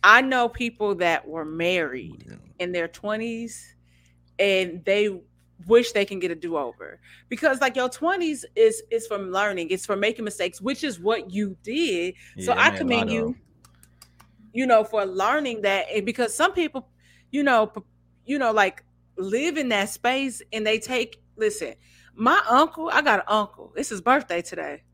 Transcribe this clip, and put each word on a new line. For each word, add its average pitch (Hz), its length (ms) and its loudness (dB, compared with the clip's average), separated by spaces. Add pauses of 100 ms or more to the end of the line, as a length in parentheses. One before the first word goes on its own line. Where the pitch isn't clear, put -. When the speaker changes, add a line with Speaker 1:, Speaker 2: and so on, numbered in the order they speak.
Speaker 1:
I 214 180 10
know 254 280 0
people 233 460 -4
that 170 300 0
were 156 200 -10
married 160 800 -4
Speaker 2:
Yeah. - 80 -20 (240)
Speaker 1:
in 180 140 -4
their 170 160 -2
twenties 226 840 -8 (640)
and 185 440 2
they 202 380 0 (460)
wish 233 260 6
they 202 120 2
can 196 140 -8
get 180 120 -2
a 165 40 -6
do-over, 147 640 -8 (300)
because, 262 320 0
like, 262 160 0
your 254 100 0
twenties 320 560 -2 (120)
is, 220 360 4
is 226 160 -4
from 196 240 -6
learning, 185 380 -2
it's 185 160 -4
from 202 160 -2
making 226 240 -2
mistakes, 190 340 -6
which 254 240 -4
is 226 160 -6
what 190 320 -2
you 196 320 -4
did. 208 520 -2 (240)
So - 120 -2
Speaker 2:
Yeah, - 60 2
I 269 100 8
Speaker 1:
I 330 40 6
Speaker 2:
made - 40 -4
a - 40 -6
Speaker 1:
commend 247 180 0
Speaker 2:
lot 226 100 0
of 220 60 -2
Speaker 1:
you, 226 140 -2
Speaker 2:
'em. 247 140 -8 (1120)
Speaker 1:
you 254 120 0
know, 226 180 6
for 214 220 -2
learning 220 560 0
that. 196 320 2
And 208 120 -2
because 226 300 -2
some 359 160 2
people, - 380 -4 (420)
you 285 120 -2
know, 233 240 4
p-, - 140 -12 (440)
you 277 120 -4
know, 240 140 0
like, 202 320 2 (360)
live 254 380 -2
in 269 120 -2
that 202 200 0
space 262 540 -4 (100)
and 220 120 -4
they 220 120 2
take, 233 420 -6 (180)
listen, 208 360 -2 (400)
my 262 340 4
uncle, 311 460 2
I 302 80 4
got 233 200 2
an - 60 -8
uncle. - 480 -4
It's - 140 -6
his 202 100 -8
birthday 196 440 0
today. 151 400 -10 (100)